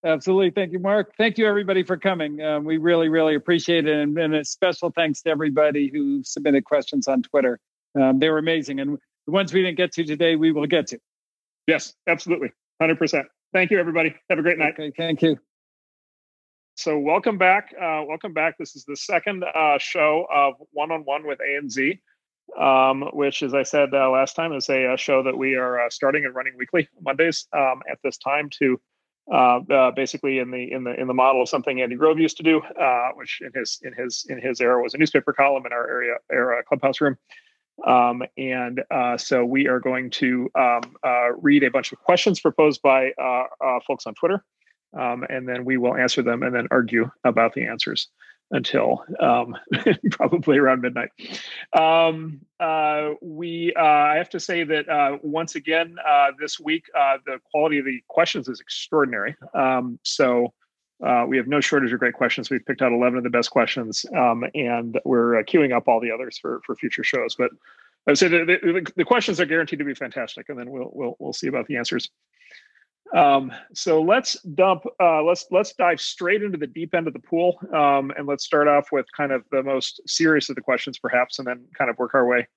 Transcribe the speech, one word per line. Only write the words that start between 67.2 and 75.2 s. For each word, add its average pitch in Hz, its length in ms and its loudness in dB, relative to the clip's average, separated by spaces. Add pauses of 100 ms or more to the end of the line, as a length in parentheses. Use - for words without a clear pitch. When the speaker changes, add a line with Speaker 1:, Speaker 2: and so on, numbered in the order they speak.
Speaker 2:
But 123 160 -2 (560)
I 147 40 4
would 143 60 4
say 185 120 6
that 165 180 2
the, 175 240 2
the, 170 240 -2
the 175 100 0
questions 220 340 2
are 180 60 2
guaranteed 156 340 -2
to 147 60 -4
be 139 80 -6
fantastic, - 560 -10
and 143 80 -10
then 120 140 -12
we'll, 127 220 -10
we'll, 123 260 -6
we'll - 140 -8
see - 140 -6
about 131 200 -4
the 147 80 -6
answers. - 340 -4 (1080)
Um, 139 360 4 (220)
so 160 280 2
let's 214 400 0
dump, 185 420 2 (160)
uh, 165 240 4